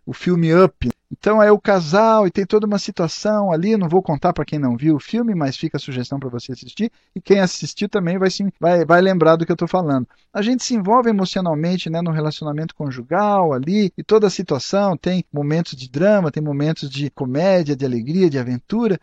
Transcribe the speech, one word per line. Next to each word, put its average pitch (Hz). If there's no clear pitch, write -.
O 131
filme 165
Up. 175
Então 214
é 208
o 208
casal 202
e 175
tem 196
toda 214
uma 208
situação 202
ali, 175
não 185
vou 180
contar 147
pra 151
quem 151
não 127
viu 151
o 139
filme, 226
mas 147
fica 160
a -
sugestão 127
pra 135
você 120
assistir, 135
e 190
quem 196
assistiu 185
também 185
vai 190
se, 202
vai, 170
vai 170
lembrar 175
do 165
que -
eu 170
tô 170
falando. 151
A 202
gente 240
se -
envolve 226
emocionalmente, 180
né, 165
no 170
relacionamento 151
conjugal 160
ali, 180
e 156
toda 208
a 185
situação, 190
tem 180
momentos 147
de 127
drama, 175
tem 156
momentos 151
de 139
comédia, 151
de 135
alegria, 135
de 139
aventura, 151